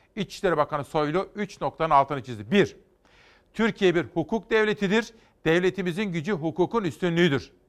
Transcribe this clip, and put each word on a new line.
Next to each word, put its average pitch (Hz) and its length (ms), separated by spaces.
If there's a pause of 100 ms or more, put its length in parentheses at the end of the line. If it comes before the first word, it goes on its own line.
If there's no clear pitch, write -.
(160)
İçişleri 170 400
Bakanı 147 280
Soylu 156 500
üç - 260
noktanın 160 300
altını 139 320
çizdi. 107 280
Bir, 202 260 (760)
Türkiye 202 420
bir 165 100 (100)
hukuk 175 360
devletidir. 214 640 (300)
Devletimizin 180 600
gücü 170 280
hukukun 185 520
üstünlüğüdür. 170 680 (160)